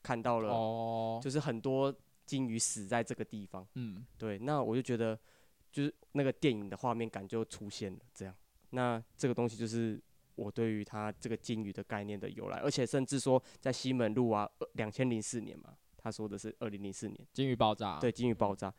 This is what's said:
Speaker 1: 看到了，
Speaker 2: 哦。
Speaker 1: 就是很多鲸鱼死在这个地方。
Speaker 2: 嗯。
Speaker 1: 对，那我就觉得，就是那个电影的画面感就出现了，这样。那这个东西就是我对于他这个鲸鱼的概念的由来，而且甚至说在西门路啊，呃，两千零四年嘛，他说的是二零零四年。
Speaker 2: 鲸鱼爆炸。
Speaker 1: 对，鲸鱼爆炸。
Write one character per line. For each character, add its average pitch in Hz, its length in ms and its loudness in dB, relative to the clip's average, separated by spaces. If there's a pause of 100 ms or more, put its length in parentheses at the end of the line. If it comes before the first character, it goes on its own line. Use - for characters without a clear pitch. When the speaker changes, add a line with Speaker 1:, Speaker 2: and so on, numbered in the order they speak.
Speaker 1:
看 120 180 -2
到 117 200 2
了， 107 100 0
Speaker 2:
哦。 113 720 0
Speaker 1:
就 139 80 -2
是 143 100 2
很 131 180 0
多 135 360 2 (320)
鲸 131 200 0
鱼 113 120 0
死 107 280 -2
在 117 160 2
这 117 120 -4
个 113 100 -6
地 101 220 -8
方。 95 280 -12
Speaker 2:
嗯。 113 300 -8 (120)
Speaker 1:
对， 104 220 -4
那 139 240 0
我 110 140 2
就 131 60 2
觉 123 140 0
得， 110 220 0 (540)
就 143 100 0
是 147 120 0 (180)
那 143 100 2
个 135 100 4
电 143 200 4
影 104 160 -4
的 95 80 -6
画 120 180 0
面 117 140 0
感 98 180 -8
就 113 180 -2
出 - 240 -8
现 98 240 -6
了， 90 60 -12 (160)
这 - 100 -10
样。 92 100 -10 (360)
那 123 320 0 (140)
这 - 100 0
个 123 80 2
东 120 140 2
西 110 80 -6
就 113 100 -2
是 113 340 0 (340)
我 104 160 -4
对 113 220 2
于 104 120 -2
他 107 280 -4
这 - 160 -10
个 110 80 0
鲸 110 280 -2
鱼 101 80 -4
的 101 100 -8
概 104 220 -4
念 104 160 -4
的 98 100 -6
由 98 180 -8
来， 98 100 -4
而 143 120 0
且 135 160 2
甚 135 180 0
至 135 140 -2
说 127 240 6 (160)
在 131 140 0
西 131 200 -2
门 117 220 2
路 120 160 4
啊， 104 180 2 (100)
呃， - 160 -6
两 107 180 -2
千 127 160 2
零 117 120 2
四 117 200 -4
年 - 180 -8
嘛， - 180 -20 (200)
他 113 160 -6
说 107 160 -4
的 101 100 -4
是 107 220 -8
二 117 80 -2
零 101 140 -6
零 98 100 -4
四 107 160 -6
年。 - 240 -10
Speaker 2:
鲸 135 160 2
鱼 127 80 2
爆 110 180 6
炸。 98 240 -2
Speaker 1:
对， 120 140 4
鲸 123 160 2
鱼 113 60 4
爆 101 200 4
炸。 98 240 -4